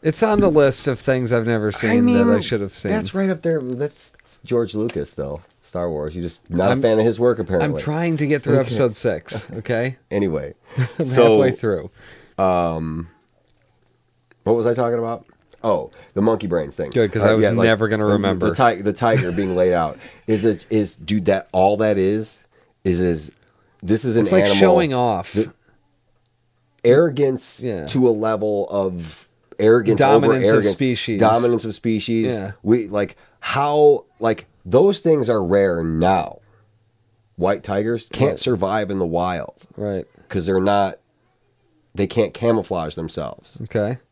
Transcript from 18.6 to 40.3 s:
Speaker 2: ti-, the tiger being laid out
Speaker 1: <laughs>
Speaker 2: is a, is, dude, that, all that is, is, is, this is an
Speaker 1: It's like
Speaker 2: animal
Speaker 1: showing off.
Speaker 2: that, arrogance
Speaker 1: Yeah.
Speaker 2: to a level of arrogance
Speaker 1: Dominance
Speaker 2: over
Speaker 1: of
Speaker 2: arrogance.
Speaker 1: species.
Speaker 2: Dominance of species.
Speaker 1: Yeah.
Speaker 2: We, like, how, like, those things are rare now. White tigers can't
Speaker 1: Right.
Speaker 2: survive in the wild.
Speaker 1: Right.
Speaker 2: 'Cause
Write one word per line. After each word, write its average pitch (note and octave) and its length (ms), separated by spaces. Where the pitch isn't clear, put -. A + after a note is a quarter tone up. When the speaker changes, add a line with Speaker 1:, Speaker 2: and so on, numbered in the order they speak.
Speaker 2:
ti-, F2+ 60
the G2+ 120
tiger G#2+ 380
being F#2 240
laid F2+ 180
out D#2+ 260
Speaker 1:
<laughs> - 140
Speaker 2:
is G#2+ 180
a, G#2 120
is, G#2+ 240
dude, F#2 300
that, F#2+ 260
all F#2+ 260
that G#2+ 220
is, G#2+ 440
is, F2 160
is, D#2 300
this G#2+ 220
is A2+ 100
an A2+ 80
Speaker 1:
It's G#2 80
like F#3 140
Speaker 2:
animal - 140
Speaker 1:
showing F3 340
off. A#2 400
Speaker 2:
that, G#2 180
arrogance C3+ 760
Speaker 1:
Yeah. G#2 260
Speaker 2:
to B2+ 200
a A#2 40
level G#2+ 580
of F2+ 580
arrogance A2 400
Speaker 1:
Dominance C3+ 260
Speaker 2:
over A2+ 120
Speaker 1:
of - 60
Speaker 2:
arrogance. G#2 300
Speaker 1:
species. A#2 460
Speaker 2:
Dominance A#2 460
of G#2+ 100
species. A2+ 600
Speaker 1:
Yeah. G2+ 160
Speaker 2:
We, A2 240
like, G2 300
how, D3 640
like, A2 260
those D3+ 360
things D3 280
are G#2+ 140
rare F2+ 400
now. E2 560
White F#2+ 280
tigers G#2+ 480
can't C#3 200
Speaker 1:
Right. - 80
Speaker 2:
survive G#2 520
in F#2+ 80
the F#2 60
wild. E2+ 500
Speaker 1:
Right. G2+ 300
Speaker 2:
'Cause F2+ 160